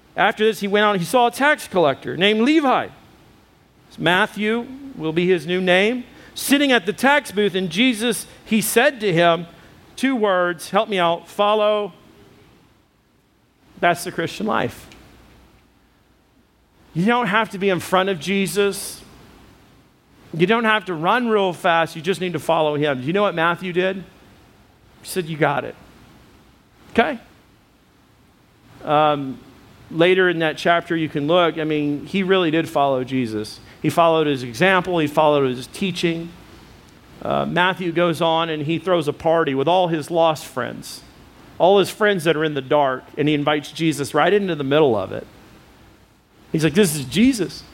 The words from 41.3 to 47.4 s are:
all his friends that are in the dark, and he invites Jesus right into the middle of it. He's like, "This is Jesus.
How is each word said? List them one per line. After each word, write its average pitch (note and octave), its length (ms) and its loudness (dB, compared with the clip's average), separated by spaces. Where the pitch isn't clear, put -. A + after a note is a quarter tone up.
all F#3+ 220 6
his F3 100 0
friends G3+ 340 0
that D#3+ 120 2
are D#3 80 -2
in D#3 100 -2
the C3+ 80 -4
dark, C3+ 400 0
and C#3+ 80 0
he D3+ 80 2
invites D3 380 -2
Jesus C#3+ 420 -2
right D#3+ 180 4
into G3+ 220 0
the D3 80 -6
middle C3+ 340 4
of G2 140 -4
it. G#2+ 160 -10
He's D#3+ 100 0
like, D3+ 120 2
"This F3+ 200 4
is C#3+ 120 -6
Jesus. F#3+ 680 0